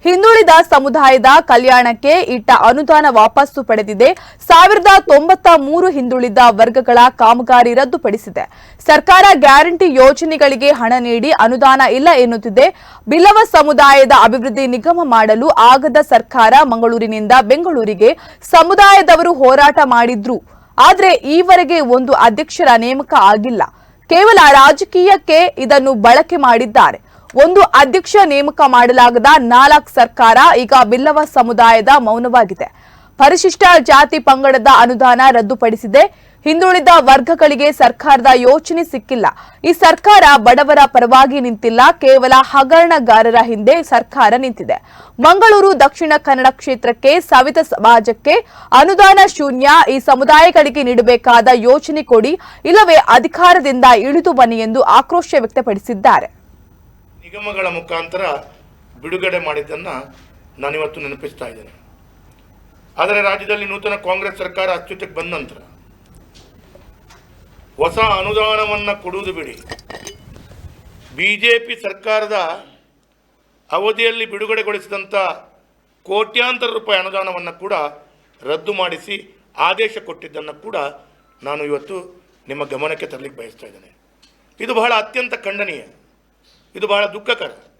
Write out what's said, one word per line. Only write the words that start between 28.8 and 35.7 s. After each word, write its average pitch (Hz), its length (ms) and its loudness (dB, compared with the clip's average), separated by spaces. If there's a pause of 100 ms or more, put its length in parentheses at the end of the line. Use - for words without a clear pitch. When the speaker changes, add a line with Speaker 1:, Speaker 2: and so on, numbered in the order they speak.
Speaker 1:
ನಾಲ್ಕು 294 440 4
ಸರ್ಕಾರ. 233 380 2 (260)
ಈಗ 214 100 -2 (200)
ಬಿಲ್ಲವ 285 260 -2 (180)
ಸಮುದಾಯದ 233 540 2 (160)
ಮೌನವಾಗಿದೆ. 226 600 -4 (500)
ಪರಿಶಿಷ್ಟ 349 440 0 (300)
ಜಾತಿ 294 240 2 (100)
ಪಂಗಡದ 269 420 2 (140)
ಅನುದಾನ 247 380 0 (140)
ರದ್ದುಪಡಿಸಿದೆ. 233 680 -2 (420)